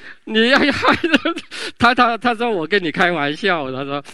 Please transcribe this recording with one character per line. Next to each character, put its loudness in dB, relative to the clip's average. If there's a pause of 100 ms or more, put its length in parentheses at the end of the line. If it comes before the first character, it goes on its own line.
(260)
你 2
要， 4 (560)
<laughs> -6
他， 4
他， 2
他 -2
说 -2
，“我 -2
跟 0
你 -2
开 2
玩 -2
笑。” -2
他 -6
说 -6 (100)